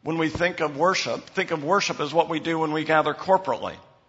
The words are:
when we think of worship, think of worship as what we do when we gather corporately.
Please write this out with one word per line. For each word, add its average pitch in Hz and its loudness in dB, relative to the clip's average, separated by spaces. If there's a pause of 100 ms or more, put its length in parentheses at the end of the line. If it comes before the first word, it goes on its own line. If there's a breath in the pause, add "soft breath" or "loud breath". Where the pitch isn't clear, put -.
when 160 -4
we 160 0
think 175 -2
of 151 -2
worship, 139 0
think 175 -2
of 151 -4
worship 190 0
as 143 -2
what 160 4
we 160 -2
do 160 -2
when 156 0
we 156 -2
gather 151 4
corporately. 139 0 (340)